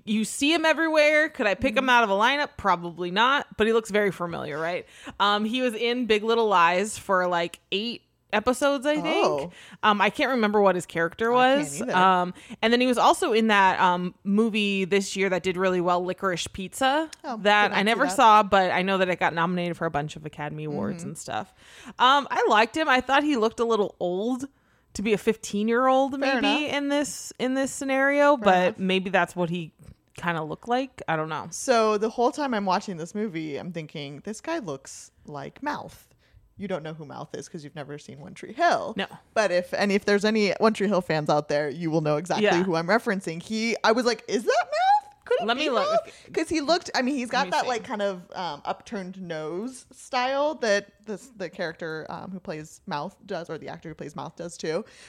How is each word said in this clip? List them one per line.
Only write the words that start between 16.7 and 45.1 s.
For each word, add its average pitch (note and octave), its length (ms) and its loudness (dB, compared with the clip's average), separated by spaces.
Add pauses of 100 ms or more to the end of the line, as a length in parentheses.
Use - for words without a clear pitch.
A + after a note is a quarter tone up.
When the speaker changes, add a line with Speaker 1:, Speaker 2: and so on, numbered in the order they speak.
Speaker 2:
Oh, C4+ 140 -8
Speaker 1:
that G#3 300 4
Speaker 2:
did - 20 -
not - 20 -4
Speaker 1:
I - 80 0
Speaker 2:
see G3 40 0
Speaker 1:
never A#3 220 2
Speaker 2:
that. F3+ 100 -2
Speaker 1:
saw, G#3+ 260 8
but F#3+ 300 4
I F3 100 2
know F#3+ 160 0
that F#3 100 2
it F3 120 -2
got F3 120 2
nominated F3 440 -2
for E3 100 -4
a E3 60 0
bunch D3+ 240 -4
of D3+ 100 -16
Academy D3+ 380 -10
Awards F3 340 -6
Speaker 2:
Mm-hmm. E3+ 120 -10
Speaker 1:
and E3 80 -14
stuff. - 360 -8 (440)
Um, C4 320 4
I G4 180 0
liked A3+ 280 4
him. D#4 120 0
I B3+ 120 4
thought C4+ 220 2
he D4 140 2
looked A3+ 240 0
a A#3+ 40 2
little A3 360 0
old A3 460 -2 (480)
to - 80 -4
be A3 100 0
a G3 60 2
fifteen-year-old B3+ 1000 0
Speaker 2:
Fair C4+ 200 2
Speaker 1:
maybe D4+ 240 2
Speaker 2:
enough. C#4 120 -2
Speaker 1:
in C#4+ 120 -2
this, C#4+ 500 -2
in B3+ 160 -2
this C4+ 160 0
scenario, C#4 680 2
Speaker 2:
Fair A3+ 80 -10
Speaker 1:
but F#3 200 6
Speaker 2:
enough. - 140 0
Speaker 1:
maybe F#3 320 0
that's F3 260 0
what F3 140 -2
he E3+ 220 -8 (420)
kinda E3+ 280 -4
looked D#3 260 -10
like. B3+ 380 -2
I D#3+ 100 0
don't D#3 120 -4
know. D3+ 220 -8
Speaker 2:
So A3 460 2
the G#3+ 140 0
whole A#3+ 220 0
time C#4 220 -4
I'm G3+ 120 -2
watching F#3 300 -2
this E3 180 -10
movie, E3 420 -6
I'm E3 160 -8
thinking, D3 520 -12
"This A3 160 -12
guy E4 180 -6
looks D#3 520 -12 (160)
like D3 360 -14
Mouth." - 460 -10 (500)
You G3 100 -10
don't E3+ 140 -6
know D#3+ 120 -10
who D#3 100 -14
Mouth C3 300 -14
is C#3 120 -12
'cause E3 180 -14
you've C#3+ 100 -18
never C#3+ 240 -12
seen C3+ 200 -18
One - 140 -18
Tree - 220 -16
Hill. A3+ 420 0
Speaker 1:
No. G3 80 -4 (300)
Speaker 2:
But G#3+ 180 2
if, F3+ 220 -2
and G3+ 180 0
if G3+ 140 0
there's G3+ 180 2
any G#3+ 280 2
One A3 200 2
Tree G#3+ 160 0
Hill F#3 140 2
fans D#3 260 -2
out D3+ 220 2
there, D3 180 0
you D#3+ 220 -4
will D#3+ 100 2
know D3+ 160 0
exactly F3 300 0
Speaker 1:
Yeah. F3+ 160 4
Speaker 2:
who F#3+ 140 0
I'm E3 100 0
referencing. F#3+ 560 0
He, A3 420 -2
I G#3 80 6
was B3+ 140 2
like, A#3 200 -2
"Is G#3 180 -2
that G4 60 2 (140)
Mouth? F#5+ 480 2 (140)